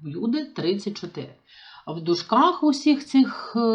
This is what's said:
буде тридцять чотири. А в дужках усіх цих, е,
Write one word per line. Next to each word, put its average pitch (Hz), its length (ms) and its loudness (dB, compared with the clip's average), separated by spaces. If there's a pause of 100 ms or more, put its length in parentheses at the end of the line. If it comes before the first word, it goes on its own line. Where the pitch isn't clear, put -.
буде 233 420 -4
тридцять 202 500 -4
чотири. - 400 -12 (520)
А 156 60 -8
в 165 80 -8
дужках 226 600 2
усіх 285 420 2
цих, - 520 2
е, 233 40 0 (140)